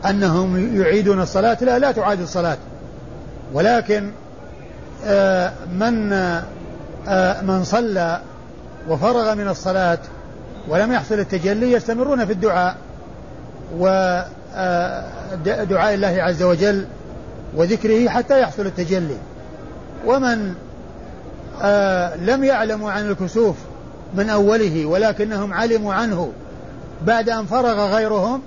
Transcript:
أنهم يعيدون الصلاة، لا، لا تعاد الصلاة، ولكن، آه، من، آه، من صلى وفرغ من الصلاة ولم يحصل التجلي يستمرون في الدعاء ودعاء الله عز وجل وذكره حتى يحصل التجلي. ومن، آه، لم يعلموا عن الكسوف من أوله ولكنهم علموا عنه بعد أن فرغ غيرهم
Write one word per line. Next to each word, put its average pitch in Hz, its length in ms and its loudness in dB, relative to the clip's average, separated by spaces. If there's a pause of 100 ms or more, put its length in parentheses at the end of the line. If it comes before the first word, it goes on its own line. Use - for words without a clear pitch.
(100)
أنهم 190 680 2
يعيدون 190 400 4
الصلاة، 202 400 2
لا، 247 180 4
لا 269 140 4
تعاد 202 280 0
الصلاة، 170 360 -2 (960)
ولكن، 208 580 2 (960)
آه، 190 460 4 (260)
من، 220 340 2 (960)
آه، 190 340 2
من 190 220 2
صلى 190 560 0 (680)
وفرغ 214 460 2
من 208 140 -2
الصلاة 185 500 0 (680)
ولم 196 240 2
يحصل 220 220 0
التجلي 202 580 2
يستمرون 247 540 2
في 196 60 0
الدعاء 180 440 2 (1000)
ودعاء 180 520 2 (1700)
الله 190 280 2
عز 170 200 0
وجل 185 420 4 (720)
وذكره 220 520 4
حتى 247 320 4
يحصل 202 260 0
التجلي. 175 500 -2 (880)
ومن، 233 480 2 (1080)
آه، 190 540 2
لم 240 280 2
يعلموا 214 460 2
عن 208 200 -2
الكسوف 190 460 2 (580)
من 202 160 0
أوله 202 560 4
ولكنهم 208 680 0
علموا 214 420 0
عنه 190 380 0 (720)
بعد 226 220 4
أن 220 180 -2
فرغ 208 480 2
غيرهم 220 520 2